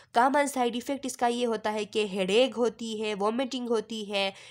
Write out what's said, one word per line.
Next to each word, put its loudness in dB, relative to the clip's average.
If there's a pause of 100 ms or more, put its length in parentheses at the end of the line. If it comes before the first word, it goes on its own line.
(180)
common 4
side 0
effect -4
इसका -2
ये 0
होता -2
है -2
कि -2
हेडेक 2
होती -2
है, -4
वॉमिटिंग -2
होती -2
है, 0 (180)